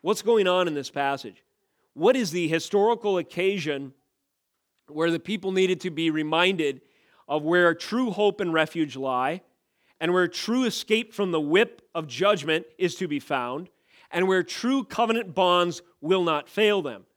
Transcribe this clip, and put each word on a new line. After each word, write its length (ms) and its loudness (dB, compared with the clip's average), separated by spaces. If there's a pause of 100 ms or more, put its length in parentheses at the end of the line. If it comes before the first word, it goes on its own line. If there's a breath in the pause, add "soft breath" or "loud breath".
What's 200 -2
going 260 4
on 200 4
in 60 -4
this 160 -8
passage? 560 -4 (480)
What 240 4
is 140 -2
the 180 -2
historical 680 0
occasion 760 -4 (960)
where 240 -2
the 80 -2
people 340 -4
needed 280 2
to 80 -6
be 200 -2
reminded 720 0 (460 soft breath)
of 160 -2
where 300 4
true 380 -2
hope 300 0
and 120 -2
refuge 440 0
lie, 440 -2 (580)
and 140 0
where 140 4
true 360 -2
escape 500 -2
from 180 -2
the 80 0
whip 540 0
of 140 -6
judgment 580 0 (120)
is 180 -2
to 120 -6
be 120 -4
found, 500 -6 (400 soft breath)
and 180 0
where 140 2
true 420 -2
covenant 520 -2
bonds 460 2 (180 soft breath)
will 240 2
not 260 -2
fail 320 2
them? 240 -10 (120)